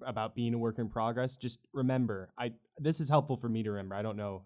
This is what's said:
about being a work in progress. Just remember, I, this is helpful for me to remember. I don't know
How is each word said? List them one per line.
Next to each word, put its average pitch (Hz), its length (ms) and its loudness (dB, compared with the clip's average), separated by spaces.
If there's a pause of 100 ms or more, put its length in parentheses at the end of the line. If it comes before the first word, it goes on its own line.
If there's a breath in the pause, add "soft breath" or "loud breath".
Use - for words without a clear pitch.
about 113 320 -4
being 117 180 0
a 117 60 0
work 113 200 0
in 113 120 -2
progress. 120 460 0
Just - 240 -8 (120)
remember, 127 680 2
I, 123 140 -2 (260)
this 156 220 2
is 147 80 -2
helpful 143 300 4
for 120 100 -4
me 113 140 2
to 107 80 0
remember. 98 240 -4
I 101 80 -2
don't 107 160 -2
know 98 280 -4